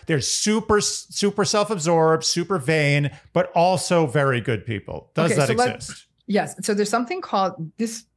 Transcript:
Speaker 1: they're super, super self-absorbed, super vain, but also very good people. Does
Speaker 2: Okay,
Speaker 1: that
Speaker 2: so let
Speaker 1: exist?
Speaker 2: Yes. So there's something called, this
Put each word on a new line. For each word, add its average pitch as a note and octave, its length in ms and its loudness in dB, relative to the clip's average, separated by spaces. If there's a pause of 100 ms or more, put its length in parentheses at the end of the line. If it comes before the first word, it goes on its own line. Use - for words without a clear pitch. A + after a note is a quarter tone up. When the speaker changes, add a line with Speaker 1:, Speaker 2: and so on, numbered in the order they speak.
Speaker 1:
they're D#3+ 120 0
super, G#3+ 600 0
super - 640 -2
self-absorbed, E3 800 2
super F3+ 320 -2
vain, C#3+ 520 2 (220)
but - 240 0
also F3 500 4
very C3+ 360 0
good G#2+ 240 -4
people. F2+ 480 -10
Does D#3+ 180 2
Speaker 2:
Okay, - 80 2
Speaker 1:
that C#3+ 80 4
Speaker 2:
so - 60 2
let A#3+ 220 2
Speaker 1:
exist? - 300 -16 (220)
Speaker 2:
Yes. F#3 280 -2 (100)
So A3 80 0
there's G3+ 160 0
something B3 320 -2
called, F#3 560 -4
this A3+ 260 -6 (140)